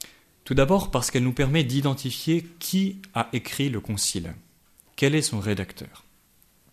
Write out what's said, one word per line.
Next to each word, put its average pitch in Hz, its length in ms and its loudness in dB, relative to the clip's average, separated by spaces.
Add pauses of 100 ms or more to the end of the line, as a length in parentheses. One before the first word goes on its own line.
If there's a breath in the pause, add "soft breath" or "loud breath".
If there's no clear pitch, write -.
(460 loud breath)
Tout - 80 -2
d'abord 170 360 4
parce 123 220 0
qu'elle 123 120 2
nous 127 100 2
permet 139 320 2
d'identifier 139 840 0 (120)
qui 190 420 0 (120)
a 117 200 0
écrit 135 360 -2
le 110 120 -2
concile, 92 540 -4 (600)
quel 143 200 2
est 151 60 2
son 110 200 -2
rédacteur. - 640 -6 (680)